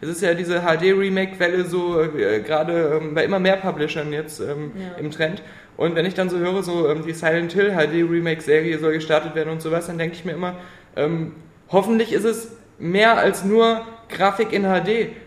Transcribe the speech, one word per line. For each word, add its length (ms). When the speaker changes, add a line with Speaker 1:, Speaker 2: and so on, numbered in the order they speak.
Speaker 1:
Es 80
ist 140
ja 120
diese 280
H-D-Remake-Welle 1000
so, 360
äh, 400
gerade, 600
ähm, 120
bei 100
immer 160
mehr 160
Publishern 560
jetzt, 280
ähm, 360
Speaker 2:
Ja. 240
Speaker 1:
im 100
Trend. 320
Und 200
wenn 100
ich 80
dann 160
so 80
höre, 240
so, 260
ähm, 160
die 80
Silent 400
Hill 220
H-D-Remake-Serie 1040
soll 140
gestartet 420
werden 160
und 120
sowas, 260
dann 100
denke 160
ich 100
mir 80
immer, 220
ähm, 380
hoffentlich 420
ist 120
es 280
mehr 400
als 260
nur 360
Grafik 440
in 140
H 140
D 280